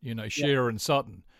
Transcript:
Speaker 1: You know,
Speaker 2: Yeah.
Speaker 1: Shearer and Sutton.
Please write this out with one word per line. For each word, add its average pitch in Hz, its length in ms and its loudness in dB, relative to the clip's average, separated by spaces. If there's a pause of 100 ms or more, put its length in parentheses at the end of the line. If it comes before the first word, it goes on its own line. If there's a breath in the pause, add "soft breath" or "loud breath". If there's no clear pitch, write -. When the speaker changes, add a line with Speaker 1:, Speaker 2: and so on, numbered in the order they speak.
Speaker 1:
You 120 120 -8
know, 110 100 -6
Speaker 2:
Yeah. 107 60 -8
Speaker 1:
Shearer 139 400 2
and 107 100 -2
Sutton. 127 440 -2 (160 soft breath)